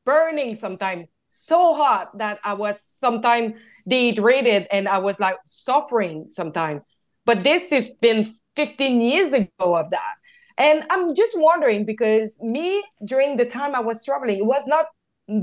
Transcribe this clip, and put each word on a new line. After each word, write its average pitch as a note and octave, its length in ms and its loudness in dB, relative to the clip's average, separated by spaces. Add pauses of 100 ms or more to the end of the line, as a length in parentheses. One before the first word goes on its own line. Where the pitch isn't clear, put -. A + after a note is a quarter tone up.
burning D4 500 0
sometimes, F#3 500 -8 (220)
so E4 480 2
hot A#3 420 0
that G#3 260 -6
I G3+ 120 -4
was G#3 260 -6
sometimes A#3 760 -2 (280)
dehydrated A#3 840 2
and G3+ 180 -2
I G3 80 0
was, G3 220 -2
like, F#3+ 260 0
suffering A3 840 -4
sometimes. D#3 500 -6 (440)
But G#3+ 180 2
this E4+ 260 2
has A#3+ 180 0 (140)
been A3 320 2 (220)
fifteen A#3+ 460 0
years C#4 320 2
ago F#3 440 0
of D#3+ 140 -4
that. - 240 -6 (420)
And D4+ 320 4
I'm F4+ 240 -2
just A4 260 0
wondering, D4+ 460 2
because A3 560 -2
me, E4+ 420 -4 (220)
during C4+ 320 0
the A#3+ 80 0
time C4+ 300 -6
I B3 60 -2
was A3 220 -6
traveling, C4 360 -4
it G#3 80 -2
was C4+ 180 0
not, D#4 220 2 (560)